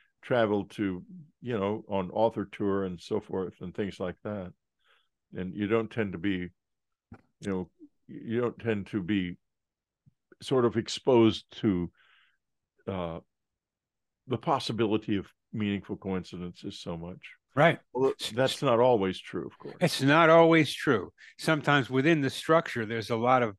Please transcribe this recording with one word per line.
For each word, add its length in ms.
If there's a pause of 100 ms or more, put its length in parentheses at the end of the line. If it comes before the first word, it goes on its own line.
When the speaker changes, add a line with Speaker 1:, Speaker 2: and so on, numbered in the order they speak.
(220)
Speaker 1:
traveled 500
to, 320 (380)
you 160
know, 320
on 220
author 340
tour 400
and 160
so 180
forth 400
and 160
things 240
like 240
that. 300 (840)
And 180
you 140
don't 240
tend 220
to 40
be, 320 (920)
you 80
know, 200 (380)
you 320
don't 200
tend 280
to 140
be 360 (1040)
sort 220
of 140
exposed 680 (140)
to, 320 (960)
uh, 320 (1080)
the 100
possibility 800
of 100 (240)
meaningful 460
coincidences 840
so 160
much. 240 (360)
Speaker 2:
Right. 240 (140)
Speaker 1:
Well, 200 (200)
that's 300
not 160
always 400
true, 260
of 140
course. 200
Speaker 2:
It's 220
not 300
always 420
true. 380 (260)
Sometimes 520
within 320
the 100
structure, 540
there's 260
a 40
lot 280
of 160